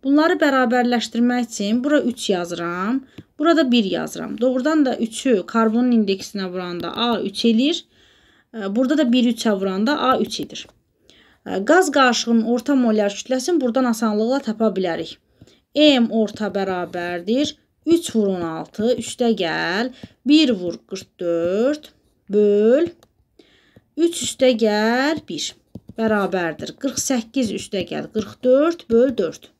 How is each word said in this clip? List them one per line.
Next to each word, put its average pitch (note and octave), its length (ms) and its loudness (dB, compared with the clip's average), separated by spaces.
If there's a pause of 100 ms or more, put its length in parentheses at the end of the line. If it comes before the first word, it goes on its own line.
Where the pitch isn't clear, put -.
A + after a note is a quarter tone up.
Bunları D4+ 300 4
bərabərləşdirmək B3 1120 2
üçün A3 380 -2
bura D4 180 2
üç - 280 -4
yazıram, F3 720 -4 (360)
burada D4+ 320 2
bir A#3+ 120 4
yazıram. E3 580 -6
Doğrudan C4 440 2
da B3 120 -2
üçü A3+ 480 0
karbonun A3+ 460 2
indeksinə G3 600 0
vuranda F3 460 -8
A A#3 240 0
üç - 240 -6
eləyir. B3 380 2 (720)
E, G3+ 220 -6
burada C4 220 2
da C4+ 140 2
bir B3 220 4
üçə A#3 260 0
vuranda G3 400 -2
A B3+ 200 0
üç - 200 -4
edir. - 280 -12 (800)
E, G3 200 -4
qaz D#4 260 4
qarışığının A#3+ 520 2
orta B3 320 0
molyar G#3+ 360 2
kütləsini D4 500 -2
buradan B3+ 240 0
asanlıqla A3+ 540 0
tapa A3 280 -2 (100)
bilərik. E3 400 -6 (580)
M C#4 340 6
orta G#3+ 380 -2
bərabərdir F3+ 1040 -2 (320)
üç E4 300 2
vur G#3 120 2
on F#3 140 -2
altı, E3 540 -4
üstə A#3 420 -2
gəl E3+ 540 -2 (340)
bir D4 240 6
vur F3+ 300 -2 (100)
qırx F#3+ 160 -12 (140)
dörd, F#3 720 -2 (380)
böl G#3 600 4 (1080)
üç E4 280 0
üstə C4 320 -2
gəl A#3 720 0
bir D#3 220 -8 (460)
bərabərdir. F#3+ 840 -4
Qırx - 300 -6
səkkiz A#3+ 460 -2
üstə G3 320 -6
gəl D3+ 260 -8
qırx G#3 300 -8
dörd D4 460 2
böl A#3 280 4
dörd. - 420 -6